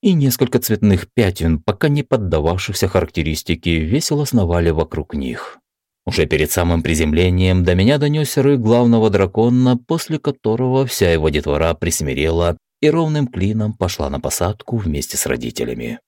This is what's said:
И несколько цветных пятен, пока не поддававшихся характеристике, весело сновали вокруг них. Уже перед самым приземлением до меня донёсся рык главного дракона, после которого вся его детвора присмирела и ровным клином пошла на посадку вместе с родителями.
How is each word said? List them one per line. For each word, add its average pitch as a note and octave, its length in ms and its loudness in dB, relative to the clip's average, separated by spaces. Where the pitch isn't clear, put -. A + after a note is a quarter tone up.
И G3 120 2
несколько C3 460 0
цветных G#2 540 0
пятен, E2+ 460 0
пока G#2+ 300 -2
не C#3+ 120 0
поддававшихся F2+ 880 -2
характеристике, E2 920 -2
весело C#3+ 440 -2
сновали F2 460 0
вокруг D#2 440 -4
них. C2+ 460 -8
Уже - 220 0
перед D2+ 220 0
самым E2+ 320 0
приземлением F2+ 840 2
до F2 100 2
меня A2 220 4
донёсся D3 440 0
рык C#3 200 4
главного A#2 480 4
дракона, A#2+ 680 2
после D#3 400 -4
которого C3 680 -2
вся F#2+ 260 0
его D#2+ 160 2
детвора D2 460 0
присмирела D#2+ 840 -2
и D3+ 80 4
ровным D3+ 380 0
клином G#2+ 460 -2
пошла F2 360 -4
на C#2 120 -6
посадку G2 560 -4
вместе D2+ 400 -4
с - 80 -4
родителями. A#1 840 -6